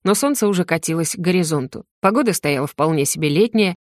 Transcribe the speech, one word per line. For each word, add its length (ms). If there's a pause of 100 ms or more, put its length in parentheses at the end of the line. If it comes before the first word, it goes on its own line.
но 100
солнце 320
уже 200
катилось 500
к 20
горизонту. 680 (160)
Погода 320
стояла 320
вполне 400
себе 240
летняя, 440 (120)